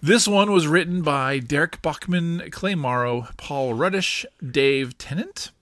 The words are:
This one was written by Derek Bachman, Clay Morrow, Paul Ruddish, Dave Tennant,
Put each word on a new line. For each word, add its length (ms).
This 260
one 240
was 160
written 340
by 380
Derek 420
Bachman, 720
Clay 240
Morrow, 600
Paul 360
Ruddish, 520
Dave 520
Tennant, 540